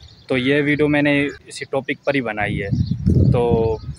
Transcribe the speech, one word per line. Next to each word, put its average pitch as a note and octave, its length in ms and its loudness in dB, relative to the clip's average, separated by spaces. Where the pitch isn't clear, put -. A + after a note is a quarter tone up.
तो C3 80 0
ये C#3 260 2
video D3 260 0
मैंने C#3+ 400 2
इसी - 160 -14
topic C3+ 420 -6
पर C#3+ 80 2
ही C#3 60 0
बनाई G#2 340 -4
है। G2+ 160 -6
तो A2+ 480 2